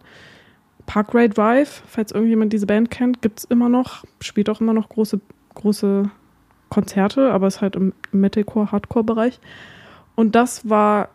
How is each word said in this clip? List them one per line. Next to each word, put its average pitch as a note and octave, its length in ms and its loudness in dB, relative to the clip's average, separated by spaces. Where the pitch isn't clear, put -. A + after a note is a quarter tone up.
Parkway A#3 440 2
Drive, A#3 580 0
falls G#3+ 240 -6
irgendjemand A3 420 0
diese G#3 120 -2
Band G#3+ 260 0
kennt, B3 300 -2
gibt's - 240 -4
immer A#3+ 240 2
noch, B3+ 340 -2
spielt - 300 -2
auch G#3+ 100 -4
immer A3+ 140 0
noch A3 160 -2
große, G#3+ 300 -2
große G3+ 560 -2
Konzerte, G#3 640 0
aber F#3+ 160 2
ist F#3+ 140 -4
halt G3 140 -4
im F#3 180 -2
Metalcore-, G3+ 600 0
Hardcore-Bereich. A3+ 680 -2
Und A3+ 200 2
das A#3+ 340 0
war G#3 460 2